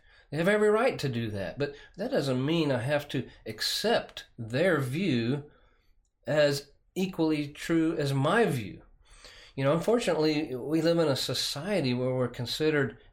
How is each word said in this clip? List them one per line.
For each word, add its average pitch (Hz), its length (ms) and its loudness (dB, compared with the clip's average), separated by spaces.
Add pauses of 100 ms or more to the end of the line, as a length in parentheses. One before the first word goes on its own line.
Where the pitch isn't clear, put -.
(320)
They 143 60 -6
have 170 100 0
every 208 220 4
right 233 300 2
to 139 100 -2
do 117 220 -2
that, 95 260 -6
but 143 160 -4 (240)
that 226 140 -6
doesn't 135 340 0
mean 156 260 2
I 123 60 2
have 139 320 -2
to 127 180 -4 (200)
accept - 800 -2 (120)
their 139 420 2
view 135 640 0 (800)
as 143 400 2 (260)
equally 156 540 0
true 165 500 0
as 143 160 0
my 170 320 2
view. 107 380 -4 (720)
You 135 80 -2
know, 139 100 4
unfortunately, 156 800 0
we 143 260 -2
live 170 180 4
in 160 80 4
a 135 80 2
society 139 800 -2
where 127 180 0
we're 127 140 0
considered 143 720 -2 (140)